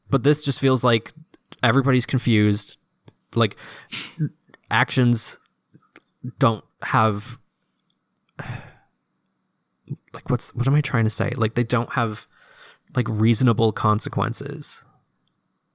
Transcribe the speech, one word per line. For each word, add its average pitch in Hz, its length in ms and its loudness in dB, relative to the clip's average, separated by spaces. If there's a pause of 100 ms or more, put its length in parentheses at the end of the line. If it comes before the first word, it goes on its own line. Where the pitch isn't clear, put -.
but 131 140 0
this 147 220 2
just 139 160 0
feels 131 240 2
like 117 280 0 (480)
everybody's 127 460 2
confused, 107 720 0 (580)
like, 113 220 0 (1120)
actions 120 680 2 (1000)
don't 113 260 2 (180)
have, 110 560 -2 (1000)
<sighs> - 0 - (1700)
like, - 180 -12
what's, - 240 -2
what 117 120 -2
am 139 80 2
I 151 60 4
trying 120 240 0
to 110 60 2
say? 98 260 0
Like, 110 180 -2
they 120 100 0
don't 117 280 -2
have, 113 340 -4 (680)
like, 123 140 0
reasonable 113 640 2
consequences. - 1120 -2 (920)